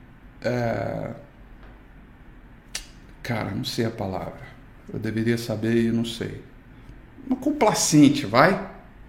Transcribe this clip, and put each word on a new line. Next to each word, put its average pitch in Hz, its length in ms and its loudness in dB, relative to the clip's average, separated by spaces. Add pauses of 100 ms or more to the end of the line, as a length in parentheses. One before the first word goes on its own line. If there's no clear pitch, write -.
(420)
é... 110 680 -2 (2000)
cara, 107 280 -4
não 117 140 -6
sei 120 200 -2
a 113 60 -2
palavra. 95 500 -6 (520)
Eu 110 60 -6
deveria 110 380 0
saber 113 400 0
e 117 160 4
não 113 120 0
sei. - 380 -8 (1000)
Complacente, 165 840 4
vai? 139 420 4 (420)